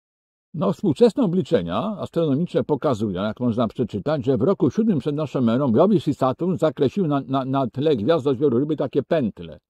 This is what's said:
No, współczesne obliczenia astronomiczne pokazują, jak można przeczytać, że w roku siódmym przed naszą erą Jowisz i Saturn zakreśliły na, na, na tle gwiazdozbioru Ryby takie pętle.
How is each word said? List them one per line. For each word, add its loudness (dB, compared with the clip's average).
No, 0
współczesne 2
obliczenia 0
astronomiczne -2
pokazują, -2
jak -4
można 0
przeczytać, -4
że 2
w 0
roku 2
siódmym 2
przed -2
naszą 0
erą 2
Jowisz 4
i 0
Saturn -2
zakreśliły 0
na, 0
na, -4
na -2
tle 0
gwiazdozbioru 0
Ryby -2
takie -2
pętle. -4